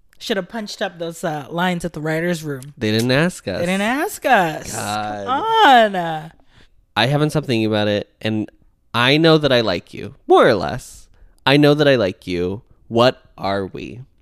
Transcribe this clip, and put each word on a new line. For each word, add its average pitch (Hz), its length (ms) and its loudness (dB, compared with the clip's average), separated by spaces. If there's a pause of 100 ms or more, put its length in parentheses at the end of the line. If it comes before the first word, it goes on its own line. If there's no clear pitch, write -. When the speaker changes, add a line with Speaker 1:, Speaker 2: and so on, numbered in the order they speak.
(180)
Speaker 1:
should - 180 -6
have 185 120 -6
punched 214 340 -10
up 180 160 -8
those, 165 240 -10
uh, 151 260 -6
lines 175 360 -4
at 175 80 -6
the 156 80 -10
writers' 160 420 -4
room. 143 340 -10
Speaker 2:
They 107 140 -2
didn't 113 220 0
ask 160 340 0
us. 90 140 -6
Speaker 1:
They 175 60 -4
didn't 190 160 -2
ask 277 440 -4
us. 175 460 2
Speaker 2:
God. 107 540 -6
Speaker 1:
Come 277 680 4
on. 160 380 -6 (640)
Speaker 2:
I 110 100 2
haven't 147 240 0
stopped 147 160 -4
thinking 113 200 0
about 107 200 0
it, 104 220 -2 (120)
and 107 300 -4 (420)
I 123 260 2
know 160 200 6
that 147 140 0
I 123 80 4
like 95 340 -2
you, 104 220 -12 (100)
more 311 220 6
or 123 60 4
less. 87 540 -8 (380)
I 135 100 6
know 147 180 6
that 147 120 2
I 139 80 6
like 101 320 -2
you. 90 360 -4 (260)
What 117 340 0 (160)
are 98 280 -4
we? - 340 -12 (220)